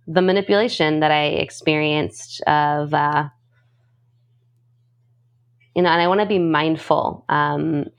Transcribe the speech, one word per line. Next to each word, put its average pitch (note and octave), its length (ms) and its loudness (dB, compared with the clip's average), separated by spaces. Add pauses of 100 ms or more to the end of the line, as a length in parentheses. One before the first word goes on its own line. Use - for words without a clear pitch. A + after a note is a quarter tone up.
the E3+ 140 0
manipulation F#3+ 800 0
that D3+ 100 2
I D3+ 140 0
experienced - 1160 -4
of, D3 500 0
uh, D3 340 0 (2500)
you F3 60 2
know, F3+ 80 4
and E3+ 120 4
I F3 60 2
wanna G3 180 2
be G3+ 140 0
mindful, D#3+ 880 0
um, D3 580 0 (140)